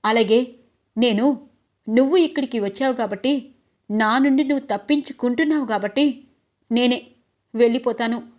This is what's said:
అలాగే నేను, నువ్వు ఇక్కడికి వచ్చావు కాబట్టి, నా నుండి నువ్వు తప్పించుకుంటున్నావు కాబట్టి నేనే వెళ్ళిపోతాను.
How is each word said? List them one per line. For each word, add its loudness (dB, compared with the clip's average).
అలాగే 2
నేను, 0
నువ్వు 4
ఇక్కడికి 0
వచ్చావు -2
కాబట్టి, -4
నా 2
నుండి 4
నువ్వు -2
తప్పించుకుంటున్నావు -2
కాబట్టి -2
నేనే 0
వెళ్ళిపోతాను. 0